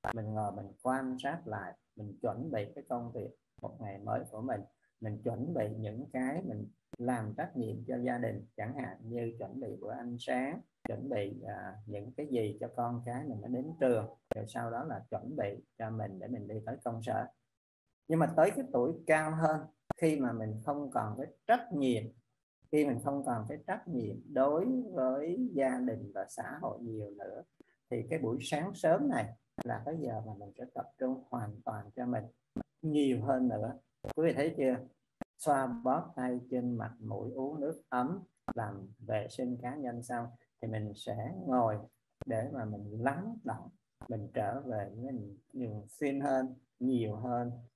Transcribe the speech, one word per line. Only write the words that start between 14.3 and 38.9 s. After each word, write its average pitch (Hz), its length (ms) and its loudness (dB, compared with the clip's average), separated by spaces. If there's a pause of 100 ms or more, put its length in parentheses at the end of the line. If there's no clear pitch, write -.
rồi 107 140 -4
sau 117 220 -2
đó 123 140 -2
là 113 260 -6
chuẩn 139 260 -4
bị 101 280 -2 (140)
cho 113 120 -2
mình 104 280 -2
để 107 100 -8
mình 107 200 -4
đi 107 60 -6 (120)
tới 127 180 -4
công 117 180 -2
sở. 110 240 0 (840)
Nhưng 165 100 6
mà 160 80 8 (100)
tới 180 140 10
cái 269 220 -2
tuổi 123 200 6 (140)
cao 156 280 6
hơn, 156 260 6 (360)
khi 156 240 6
mà 120 120 4
mình 110 320 -2
không 143 260 -2
còn 110 260 0
cái 139 100 -4 (200)
trách 240 260 4
nhiệm, 127 300 4 (720)
khi 151 120 6
mình 127 200 2
không 139 200 0
còn 113 240 0
cái 151 180 -6
trách 185 220 -4
nhiệm 117 280 -2 (160)
đối 147 340 6 (260)
với 147 600 2
gia 131 260 4
đình 110 360 -2
và 98 140 -2
xã 135 320 -8
hội 107 200 -4
nhiều 110 300 -6
nữa, 101 320 -10 (480)
thì 120 200 -2
cái 120 80 0
buổi 117 220 0
sáng 170 340 -2
sớm 196 340 6
này 113 240 2 (320)
là 113 200 -2
cái 151 140 -2
giờ 113 280 -2
mà 107 120 -8
mình 101 200 -14
sẽ 123 60 -8 (100)
tập - 120 -4 (120)
trung 131 320 0
hoàn 110 200 -2 (140)
toàn 107 320 -6
cho 123 100 -2
mình 113 180 0 (580)
nhiều 143 400 4
hơn 127 260 4
nữa. 107 240 0 (440)
Quý 160 100 6
vị 151 100 6
thấy 151 200 4
chưa? 131 200 6 (600)
Xoa 135 280 6
bóp 127 500 2
tay 127 240 0 (100)
chân, 123 280 2
mặt 110 220 -4
mũi, 110 320 -4
uống 143 280 -2
nước 156 280 -2
ấm, 139 320 0 (340)
làm 98 340 -4 (180)